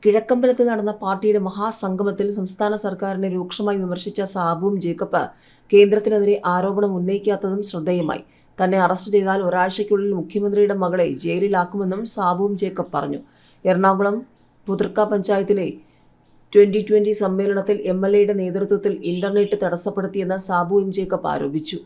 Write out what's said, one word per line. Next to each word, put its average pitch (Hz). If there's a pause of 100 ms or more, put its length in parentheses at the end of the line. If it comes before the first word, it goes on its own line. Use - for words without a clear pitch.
കിഴക്കമ്പലത്ത് 247
നടന്ന 214
പാർട്ടിയുടെ 202
മഹാസംഗമത്തിൽ 202 (100)
സംസ്ഥാന 208
സർക്കാരിനെ 190
രൂക്ഷമായി 196
വിമർശിച്ച 175 (120)
സാബുവും 180 (100)
ജേക്കബ് 170 (500)
കേന്ദ്രത്തിനെതിരെ 202 (180)
ആരോപണം 196
ഉന്നയിക്കാത്തതും 196
ശ്രദ്ധേയമായി. 165 (360)
തന്നെ 185
അറസ്റ്റ് 208
ചെയ്താൽ 190
ഒരാഴ്ചയ്ക്കുള്ളിൽ 196
മുഖ്യമന്ത്രിയുടെ 202
മകളെ 180 (160)
ജയിലിലാക്കുമെന്നും 190 (120)
സാബുവും 196 (100)
ജേക്കബ് 185
പറഞ്ഞു. 143 (500)
എറണാകുളം 190 (500)
പുതൃക്ക 196 (120)
പഞ്ചായത്തിലെ 196 (880)
ട്വന്റി 202
ട്വന്റി 208
സമ്മേളനത്തിൽ 196 (140)
എം 185
എൽ 202
എയുടെ 202
നേതൃത്വത്തിൽ 196 (180)
ഇന്റർനെറ്റ് 202
തടസ്സപ്പെടുത്തിയെന്ന് 190
സാബു 175
എം 190
ജേക്കബ് 185
ആരോപിച്ചു. 147